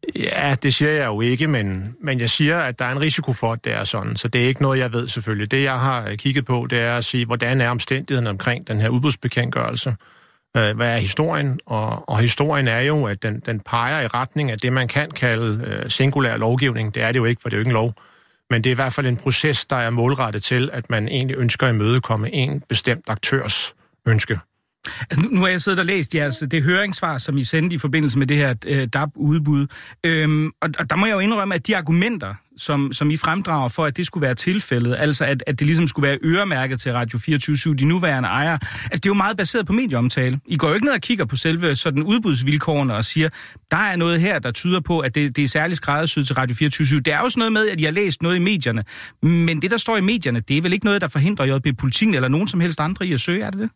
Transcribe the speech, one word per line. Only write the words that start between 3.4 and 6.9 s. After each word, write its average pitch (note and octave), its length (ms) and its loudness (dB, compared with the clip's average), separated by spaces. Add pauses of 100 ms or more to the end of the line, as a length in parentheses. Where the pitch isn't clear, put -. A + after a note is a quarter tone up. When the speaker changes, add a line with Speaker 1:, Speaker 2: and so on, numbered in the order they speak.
Speaker 1:
at A#2 120 -8
det A#2 80 -4
er G#2+ 120 -4
sådan. A2 320 -4
Så A#2+ 120 -4
det A#2+ 140 2
er B2 60 4
ikke C3 140 0
noget, C3+ 160 2
jeg B2 140 0
ved A#2+ 160 -4
selvfølgelig. G#2+ 420 -4
Det, C3+ 120 2
jeg C3 180 0
har A#2+ 340 -2
kigget C3 300 -2
på, B2 260 -2
det A#2+ 80 0
er A#2 180 0